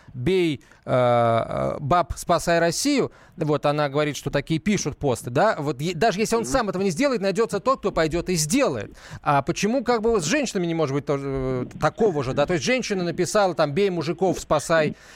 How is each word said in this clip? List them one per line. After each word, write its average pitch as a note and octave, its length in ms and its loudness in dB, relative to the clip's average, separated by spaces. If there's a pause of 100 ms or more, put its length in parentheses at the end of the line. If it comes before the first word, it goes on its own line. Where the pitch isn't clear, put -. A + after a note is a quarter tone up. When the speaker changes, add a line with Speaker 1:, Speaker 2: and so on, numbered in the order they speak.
(140)
Speaker 1:
"Бей, D#3+ 500 0 (200)
а, A#2+ 880 2
а, - 60 -8
баб, E3 360 0
спасай E3+ 440 0
Россию". E3+ 500 0 (260)
Вот D3+ 300 0
она D3 240 2
говорит, D3 260 0
что - 140 -6
такие D3+ 300 -2
пишут F3 380 0
посты, B2 320 -2
да? F3+ 280 2
Вот C#3+ 240 -4
е-, F#3 120 -4
даже G3 260 0
если A3 160 0
он A3+ 60 0
Speaker 2:
Мгм. B3 80 -6
Speaker 1:
сам B3 200 0
этого F3+ 120 -4
не G3 80 0
сделает, A#3 300 0
найдется G3 400 -2
тот, C4 200 0
кто F#3+ 120 -2
пойдет E3 380 0
и F#3 60 0
сделает. D3+ 600 0 (240)
А C#3 220 2
почему G#3+ 420 -2
как A#3+ 160 0
бы A3+ 100 2
вот G#3+ 120 2
с D3 40 -6
женщинами G3+ 380 0
не E3+ 100 -2
может D3 200 0
быть C#3+ 100 -2
тоже, C#3 220 -2
э, C3 400 -2 (120)
такого D3+ 440 2
же, B2+ 120 -4
да? C#3+ 120 2
То F#3 80 0
есть C3+ 100 -2
женщина G#3+ 380 -2
написала, F3 520 0
там: D3+ 180 0
"Бей G3 180 2
мужиков, F3 480 -2
спасай, D#3+ 580 0 (200)